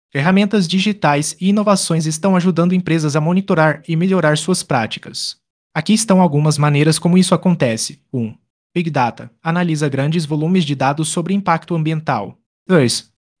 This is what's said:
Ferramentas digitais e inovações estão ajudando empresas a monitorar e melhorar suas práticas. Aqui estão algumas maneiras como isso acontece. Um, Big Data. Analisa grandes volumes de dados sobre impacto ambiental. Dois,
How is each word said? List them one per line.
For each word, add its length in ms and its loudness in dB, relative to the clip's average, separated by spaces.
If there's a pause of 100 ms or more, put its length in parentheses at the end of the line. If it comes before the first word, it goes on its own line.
(140)
Ferramentas 540 2
digitais 720 0
e 80 -2
inovações 580 0
estão 300 0
ajudando 400 2
empresas 400 0
a 60 0
monitorar 640 2
e 80 -2
melhorar 420 2
suas 240 -2
práticas. 760 -6 (360)
Aqui 200 -2
estão 280 2
algumas 360 2
maneiras 420 2
como 180 2
isso 160 4
acontece. 680 -2 (100)
Um, 220 -4 (420)
Big 140 -2
Data. 420 -4 (100)
Analisa 460 -2
grandes 380 -2
volumes 400 0
de 100 -2
dados 320 -2
sobre 260 -4
impacto 400 -2
ambiental. 640 -4 (300)
Dois, 420 2 (320)